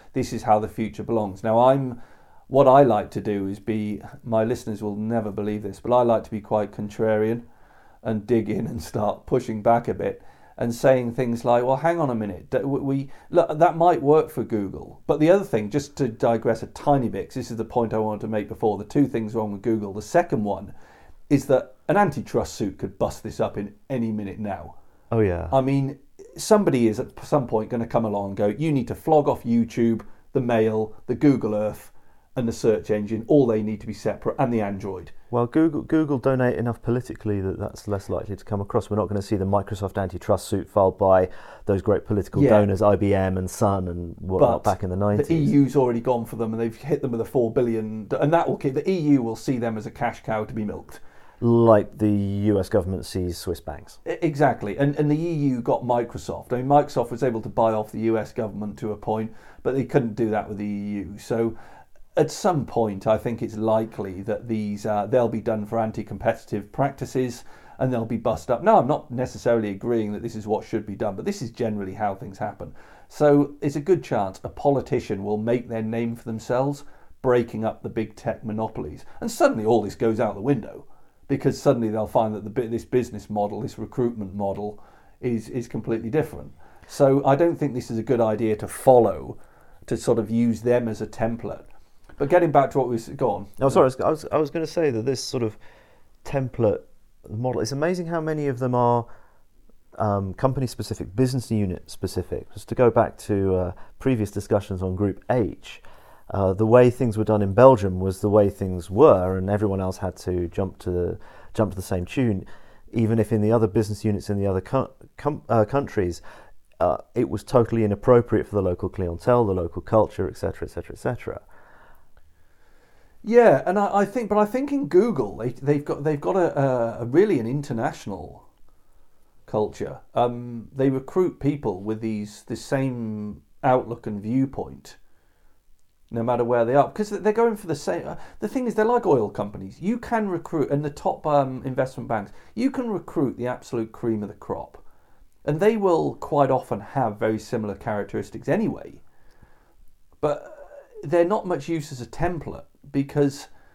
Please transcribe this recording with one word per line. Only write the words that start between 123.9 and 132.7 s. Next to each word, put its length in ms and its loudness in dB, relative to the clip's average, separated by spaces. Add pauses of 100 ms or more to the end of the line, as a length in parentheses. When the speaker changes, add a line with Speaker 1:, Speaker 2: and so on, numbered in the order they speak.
Speaker 1:
I 80 4
think, 240 -4
but 80 4
I 80 6
think 260 -2
in 160 -2
Google 480 2
they, 140 -4
they've 340 0
got, 200 -4
they've 140 0
got 180 -2
a, 220 2
a, 440 0
a 20 -4
really 340 4
an 80 -4
international 1040 -6 (960)
culture. 540 -4 (160)
Um, 600 -4
they 140 0
recruit 500 0
people 440 -4
with 180 -4
these, 440 -6
the 120 -8
same 880 -6 (200)